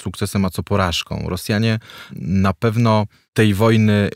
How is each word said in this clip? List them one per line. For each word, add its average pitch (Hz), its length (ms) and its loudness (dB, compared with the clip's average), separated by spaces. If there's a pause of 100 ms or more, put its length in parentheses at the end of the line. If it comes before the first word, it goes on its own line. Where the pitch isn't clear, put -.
sukcesem, 98 420 -4
a 90 60 -2
co - 120 -6
porażką. 85 640 -2
Rosjanie 110 500 -2 (380)
na 95 360 0
pewno 110 520 0 (280)
tej 107 220 4
wojny 107 600 4